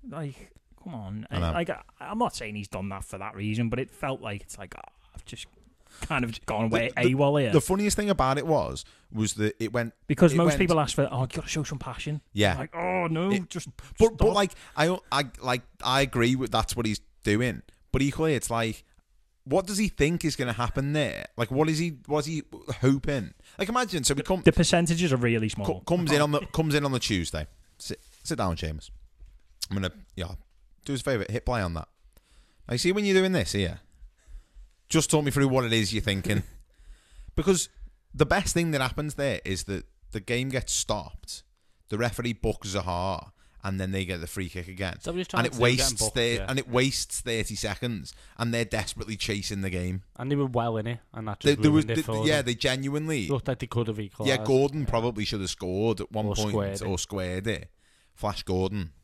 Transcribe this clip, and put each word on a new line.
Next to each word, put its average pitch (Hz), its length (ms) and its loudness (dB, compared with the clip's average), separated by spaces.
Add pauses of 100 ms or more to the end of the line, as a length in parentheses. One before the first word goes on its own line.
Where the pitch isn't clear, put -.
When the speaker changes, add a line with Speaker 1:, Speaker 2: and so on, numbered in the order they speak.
Speaker 1:
Like, 143 440 -10 (300)
come 175 120 -12
on. 107 360 -8
Speaker 2:
I 131 100 0
know. 82 120 0
Speaker 1:
Like, 170 180 0
I, - 120 -6 (180)
I'm 208 180 -6
not 226 180 0
saying 107 180 -8
he's 104 140 -6
done 98 220 -6
that 98 140 -8
for - 140 -12
that 104 160 -10
reason, 107 360 0
but 120 100 -2
it 131 100 -6
felt 135 300 -6
like 101 220 -8
it's - 160 -16
like, 92 200 -16
oh, - 140 -18 (220)
I've - 100 -16
just - 220 -14 (600)
kind 131 180 0
of 113 220 -8
gone 113 240 0
Speaker 2:
The, 113 40 0
Speaker 1:
way 117 220 2
Speaker 2:
the, 123 180 4
Speaker 1:
awol 143 260 4
here. 120 120 2
Speaker 2:
the 160 80 8
funniest 196 360 2
thing 208 140 0
about 135 280 4
it 135 80 -2
was, 85 380 0 (280)
was 107 220 0
that 107 280 0
it 110 100 -4
went 117 200 -2 (160)
Speaker 1:
Because 151 240 8
Speaker 2:
it 147 40 4
Speaker 1:
most 170 120 6
Speaker 2:
went 143 100 4
Speaker 1:
people 170 220 4
ask 143 160 0
for, 139 160 2
"Oh, 123 80 -2
you 131 80 0
gotta - 180 -6
show 156 160 -4
some 139 160 -6
passion." 147 420 -8 (120)
Speaker 2:
Yeah. 101 260 4
Speaker 1:
Like, - 160 -8
"Oh, 180 320 0
no, 165 240 0
Speaker 2:
It, 196 180 0
Speaker 1:
just - 200 -8 (320)
Speaker 2:
but, 220 160 6
but, 202 100 6
Speaker 1:
stop." 226 80 4
Speaker 2:
like, 202 160 4 (260)
I, 170 220 4 (140)
I, 143 140 2 (140)
like, 127 220 0 (220)
I 131 160 4
agree 123 340 4
with 127 160 -2
that's 113 240 0
what 117 120 -2
he's 107 140 0 (220)
doing. 107 400 2 (300)
But 131 100 2
equally, 151 320 2
it's - 160 -2
like, 113 320 -2 (640)
what 180 240 2
does 202 100 -2
he 214 80 4
think 160 380 0
is 151 100 0
gonna 123 200 -2
happen 135 400 -2
there? 117 320 -2 (100)
Like, 117 160 -2
what 151 160 2
is 156 100 0
he, 165 280 -2
what 147 140 0
is 143 60 -4
he 156 160 -6 (380)
hoping? 135 520 2 (240)
Like, 196 120 -2
imagine, 190 340 0
so 143 120 2
we 139 80 -2
Speaker 1:
The, - 20 -4
Speaker 2:
come 190 200 2
Speaker 1:
the 165 80 4
percentages 170 600 2
are 131 40 2
really 117 320 2
small. 101 180 -4
Speaker 2:
co-, 92 140 -2
comes 170 300 0
in 147 100 4
on 147 120 4
the, 147 140 0
comes 156 280 0
in 143 100 2
on 139 60 0
the 127 80 0
Tuesday. 85 480 -2 (320)
Sit, - 220 -10 (240)
sit 160 140 -4
down, 92 180 0
Seamus. 78 340 -8 (800)
I'm 98 60 -4
gonna, 92 160 -2 (240)
yeah, 87 160 -8 (520)
do 143 80 -4
us 127 100 -4
a - 20 -12
favour, 117 260 0
hit 110 160 -4
play 120 160 0
on 87 120 -2
that. 80 120 -8 (800)
Now, - 80 -4
you 123 40 0
see 160 120 2
when 202 140 0
you're 196 120 4
doing 190 140 4
this 151 220 2
here, 87 260 0 (1120)
just 160 220 4
talk 151 140 6
me 139 60 2
through 139 180 4
what 131 160 4
it 113 80 2
is 107 220 4
you're 101 80 0
thinking. 98 460 0
Speaker 1:
<laughs> - 40 -20 (840)
Speaker 2:
Because 170 320 4 (460)
the 139 120 6
best 180 280 2
thing 170 160 2
that 143 100 0
happens 143 340 -2
there 139 300 -2
is 95 200 -4
that 98 200 -4 (280)
the 110 80 -4
game 120 300 -2
gets 131 220 -4
stopped, - 680 -6 (460)
the 104 100 -4
referee 117 360 -2
books 104 400 -4
Zaha, 90 560 -4 (340)
and 98 160 -4
then 95 100 -2
they 95 140 -2
get 87 160 -6
the 82 60 -8
free 90 220 -6
kick 90 200 -10
again. 92 320 -6
Speaker 3:
Somebody's 175 260 -6
trying - 140 -2
Speaker 2:
And 120 80 2
it - 60 -4
Speaker 3:
to 120 40 -6
get 113 40 4
Speaker 2:
wastes 123 400 2
Speaker 3:
booked, 110 120 -2
Speaker 2:
thir-, 120 220 2
Speaker 3:
yeah. 101 120 -4
Speaker 2:
and 131 100 0
it 131 100 -6
wastes 127 540 0
thirty 113 340 -2
seconds, 104 580 -4 (240)
and 117 160 0
they're 117 100 2
desperately 110 520 -4
chasing 104 460 -2
the 95 80 -2
game. 90 320 -2 (140)
Speaker 3:
And 127 140 -6
they 143 60 2
were 143 100 2
well 117 300 0
in 107 100 -2
it, 117 140 -6 (120)
and 113 140 -10
that 101 140 -8
Speaker 2:
They, 143 120 4
Speaker 3:
just 147 100 2
Speaker 2:
there 151 100 6
was, 151 140 4
Speaker 3:
ruined 113 120 0
it 156 80 -2
Speaker 2:
the, 113 60 -2
Speaker 3:
for 110 140 0
Speaker 2:
yeah, 151 100 4
Speaker 3:
them. 135 100 0
Speaker 2:
they 123 80 0
genuinely 135 720 0
Speaker 3:
Looked 139 200 -2
like 127 100 -2
they 127 80 -6
could 117 220 -2
have 107 100 -4
equalised. 110 400 0
Speaker 2:
Yeah, 110 60 -4
Gordon 139 380 4
Speaker 3:
Yeah. 123 40 -2
Speaker 2:
probably 113 380 0
should 104 160 -2
have 92 100 -4
scored 95 520 0
at - 100 -10
one 107 140 -2
Speaker 3:
Or 101 80 0
Speaker 2:
point, 104 160 0
Speaker 3:
squared 101 240 0
it. 101 80 -6
Speaker 2:
or 92 160 -2
squared 92 480 -4
it. 92 220 -4 (460)
Flash - 300 -4
Gordon. 92 480 0 (100)